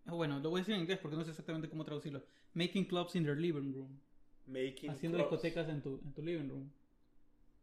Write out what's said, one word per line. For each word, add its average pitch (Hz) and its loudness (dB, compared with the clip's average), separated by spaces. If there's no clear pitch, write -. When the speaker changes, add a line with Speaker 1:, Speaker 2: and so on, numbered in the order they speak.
Speaker 1:
ah, 165 -4
bueno, 151 2
lo 156 2
voy 180 4
a - 2
decir 208 2
en 185 2
inglés 180 2
porque 151 -2
no 165 0
sé 160 -4
exactamente 160 -4
cómo 156 -4
traducirlo. 147 -6
Making 175 4
clubs 175 0
in 170 6
their 143 4
living 147 2
room. 135 -8
Speaker 2:
Making 135 -2
Speaker 1:
Haciendo 165 0
Speaker 2:
clubs. - 4
Speaker 1:
discotecas 160 0
en 147 -2
tu, 139 -4
en 143 -8
tu 151 -8
living 156 -2
room. 139 -8